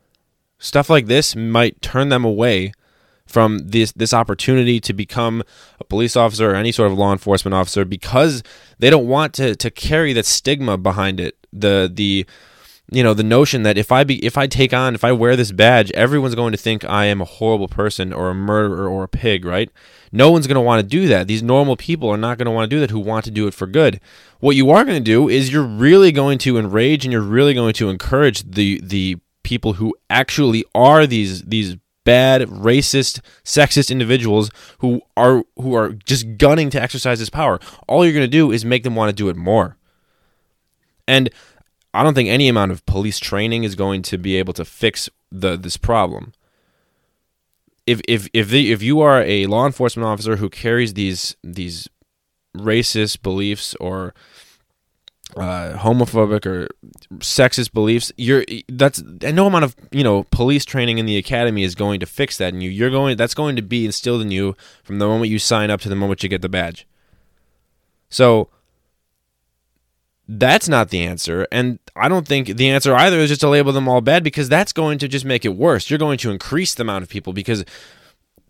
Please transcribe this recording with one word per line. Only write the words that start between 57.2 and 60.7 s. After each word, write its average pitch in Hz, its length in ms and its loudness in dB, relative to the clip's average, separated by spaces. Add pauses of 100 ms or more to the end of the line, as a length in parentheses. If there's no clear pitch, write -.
beliefs, 113 440 0
you're, 127 260 2 (240)
that's, 131 320 0
and 90 380 -8
no 196 100 4
amount 180 160 2
of, 127 120 -2 (160)
you 139 120 -2
know, 101 280 2
police 135 340 0
training 120 320 -4